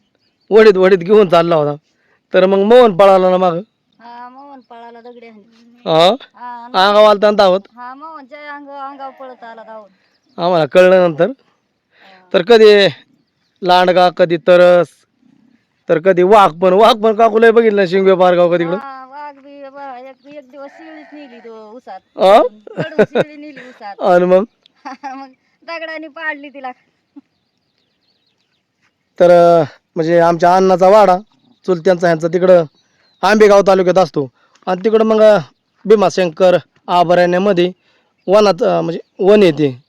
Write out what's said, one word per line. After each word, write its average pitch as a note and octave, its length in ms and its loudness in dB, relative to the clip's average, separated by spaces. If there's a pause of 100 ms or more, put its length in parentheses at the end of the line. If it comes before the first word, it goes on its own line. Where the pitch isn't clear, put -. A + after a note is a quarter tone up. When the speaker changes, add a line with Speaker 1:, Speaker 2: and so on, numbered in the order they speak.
(500)
Speaker 1:
वडीत G#3+ 280 4
वडीत F#3 200 2
घेऊन F#3+ 320 0
चालला E3+ 260 0
होता. D3 200 -4 (580)
तर F#3 120 2
मग G3 120 0
मोहन A3 400 4
पळाला F#3+ 320 4
ना F#3 80 0
मागं. F3+ 240 -2 (380)
Speaker 2:
हा, A#3+ 300 -20
मोहन C4+ 300 -20
पळाला, A#3 420 -20
दगडी A#3 260 -20
हाणली. - 580 -20
Speaker 1:
हा? F3 300 2 (180)
Speaker 2:
हा, A#3+ 400 -20
ना. F#3+ 140 0
Speaker 1:
अंगावर G#3+ 220 2
आलता G#3 220 0
ना G#3 60 -4
धावत? F#3+ 220 2 (160)
Speaker 2:
हा, B3 180 -20
मोहन D4 320 -20
जय D4 220 -20
अंग-, C#4+ 220 -20
अंगावर C4+ 420 -18
पळत B3+ 320 -20
आला A3+ 200 -20
धावत. G#3+ 260 -20 (480)
Speaker 1:
आम्हाला E3+ 280 -2
कळलं F3+ 440 2
नंतर. E3 200 -4
Speaker 2:
हा. - 1040 -20
Speaker 1:
तर F#3+ 80 0
कधी G#3 460 4 (720)
लांडगा, F3+ 480 0
कधी E3+ 280 -2
तरस, F3 500 2 (1000)
तर E3 100 -2
कधी F3+ 240 0
वाघ F#3+ 360 2
पण. F#3 140 0
वाघ G#3+ 300 2
पण A3 120 -2
काकू A3 240 0
लय A3+ 120 4
बघितलं G#3+ 340 0
शिंगवे F#3+ 300 0
पारगाव F3 360 2
कधी E3+ 120 -2
इकडं. E3+ 140 -6
Speaker 2:
हा, C4 280 -16
वाघ C#4+ 300 -18
बी C#4+ 340 -20
ब-, C4+ 400 -20
एक, C4 260 -20
एक C4 160 -20
दिवस C#4 260 -20
शिळीच D#4 360 -20
नेली C4+ 260 -20
तो A3 320 -20
उसात. G#3+ 340 -20
Speaker 1:
हा? G#3 380 0 (380)
Speaker 2:
कडून D4+ 220 -4
शिळी D4 320 -6
नेली C#4 340 -20
उसात. G3+ 320 -20
Speaker 1:
आणि F3+ 240 0
मग? F#3 180 0 (420)
Speaker 2:
<laughs> C4+ 300 -18
मग C4+ 120 -18 (360)
दगडाने D#4+ 440 -14
पाडली D4+ 420 -14
तिला. C4 220 -18 (2500)
Speaker 1:
तर, F3 100 2
अ, E3+ 340 4 (320)
म्हणजे E3+ 240 -2
आमच्या E3+ 360 0
अण्णाचा F#3+ 340 0
वाडा, G3 280 2 (480)
चुलत्यांचा F3+ 420 -2
ह्यांचा E3 200 -2
तिकडं F3 360 2 (580)
आंबेगाव G3+ 460 4
तालुक्यात F#3 300 0
असतो. D#3 340 -2 (360)
आणि F#3 160 -6
तिकडं A3 220 0
मग, A3 160 0
अ, G#3+ 160 4 (480)
भीमाशंकर F#3 720 0 (300)
अभयारण्यामध्ये F3 840 -2 (560)
वनात, G3 360 0
अ, F3 180 -2
म्हणजे E3 180 -8 (200)
वन G#3 240 2
येते. C#3+ 460 -2